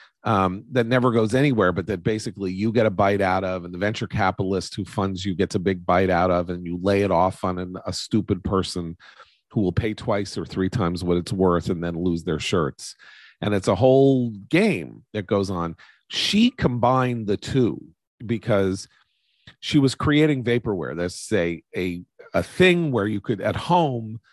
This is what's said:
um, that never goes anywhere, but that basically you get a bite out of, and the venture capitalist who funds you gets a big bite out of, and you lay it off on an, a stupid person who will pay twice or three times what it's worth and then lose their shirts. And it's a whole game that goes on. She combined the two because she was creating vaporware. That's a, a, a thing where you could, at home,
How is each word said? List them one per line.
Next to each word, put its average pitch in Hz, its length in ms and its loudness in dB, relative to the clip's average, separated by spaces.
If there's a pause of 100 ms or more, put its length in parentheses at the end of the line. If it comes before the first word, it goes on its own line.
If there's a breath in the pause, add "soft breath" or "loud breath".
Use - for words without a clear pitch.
(240 soft breath)
um, 98 480 0
that 123 140 2
never 123 260 2
goes 110 220 2
anywhere, 123 380 4
but 87 140 -4
that 92 160 -4
basically 101 500 -4
you 104 200 -2
get 110 140 4
a 107 40 2
bite 101 300 2
out 95 240 0
of, 92 200 -4
and 87 100 -12
the 90 40 -10
venture 104 280 -2
capitalist 95 680 -2
who 101 100 -6
funds 95 400 -4
you 98 100 -2
gets 90 200 -2
a 110 60 -2
big 90 240 -2
bite 92 260 2
out 90 200 2
of, 87 180 0
and 90 160 -8
you 87 160 -6
lay 98 220 2
it 98 80 0
off 90 340 2
on 90 140 -4
an, 90 180 -8 (100)
a - 60 -6
stupid 104 500 -2
person 87 540 -2 (560 loud breath)
who 117 80 -2
will 90 120 0
pay 110 220 -4
twice 104 420 -4
or 92 80 -6
three 92 240 -2
times 87 360 -2
what 87 120 2
it's 87 160 -4
worth 90 380 2
and 85 120 -4
then 85 200 -4
lose 85 220 -2
their 78 160 -2
shirts. - 540 -2 (460 loud breath)
And 104 140 -2
it's 95 140 0
a 107 80 4
whole 131 540 4 (180)
game 110 640 0
that 104 140 -6
goes 98 240 0
on. 85 260 -4 (320 soft breath)
She 226 420 2
combined 123 760 0
the 98 100 0
two 123 440 0 (440)
because 101 640 0 (720 soft breath)
she - 180 0
was 135 160 4
creating 147 500 2
vaporware. 98 520 -2
That's 87 360 -6
a, 85 300 0 (140)
a, 90 260 -4 (320)
a 87 80 2
thing 175 500 4
where 104 140 0
you 104 140 -2
could, 101 200 -4
at 104 160 -2
home, 123 640 0 (120)